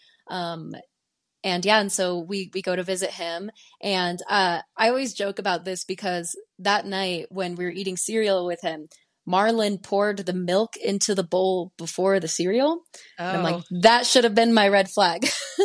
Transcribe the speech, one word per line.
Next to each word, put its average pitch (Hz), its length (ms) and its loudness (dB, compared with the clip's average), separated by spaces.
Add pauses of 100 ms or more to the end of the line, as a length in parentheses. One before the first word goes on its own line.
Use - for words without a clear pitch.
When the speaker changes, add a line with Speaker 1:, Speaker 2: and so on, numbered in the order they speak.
(280)
Speaker 1:
um, 170 460 -8 (720)
and 180 220 -2
yeah, 214 140 6
and 196 120 0
so 180 280 -2
we, 185 340 -6
we 190 80 -6
go 185 140 -2
to 185 80 -2
visit 185 280 -4
him. 175 400 -8 (300)
And, 180 380 -2 (100)
uh, 185 320 2 (160)
I 226 120 4
always 254 240 -2
joke 202 260 -6
about 180 260 -4
this 185 200 -8
because 180 500 -6 (240)
that 202 260 0
night 190 460 -4
when 180 240 -6
we 175 100 -6
were 175 60 -6
eating 185 260 -6
cereal 208 480 0
with 175 160 -4
him, 160 280 -6 (380)
Marlon 208 560 2
poured 202 340 0
the 185 160 -4
milk 185 440 0
into 202 380 -2
the 185 80 2
bowl 185 540 0
before 190 420 0
the 165 80 -4
cereal. 254 560 0 (460)
And 190 80 -2
I'm 185 60 0
like, 170 140 0
Speaker 2:
Oh. 175 120 -10
Speaker 1:
"That 226 380 6
should 254 160 6
have 220 120 2
been 233 180 6
my 208 140 6
red 196 220 4
flag." 202 360 2 (400)